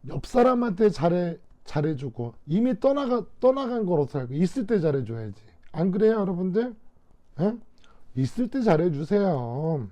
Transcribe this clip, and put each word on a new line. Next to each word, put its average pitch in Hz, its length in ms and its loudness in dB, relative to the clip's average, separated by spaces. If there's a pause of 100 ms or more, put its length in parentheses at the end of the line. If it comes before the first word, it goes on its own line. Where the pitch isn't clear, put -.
옆 139 180 -8
사람한테 240 640 4
잘해, 170 480 0 (280)
잘해주고 135 680 -4 (140)
이미 220 320 2
떠나가, 269 460 0 (140)
떠나간 247 460 0
거로 156 220 2
살고 127 260 -6
있을 185 320 0
때 208 140 2
잘해줘야지. 113 640 -2 (300)
안 175 200 0
그래요, 220 280 2
여러분들? 196 560 -2 (680)
에? 220 160 -2 (580)
있을 135 340 -2
때 269 140 -2
잘해주세요. 156 1300 0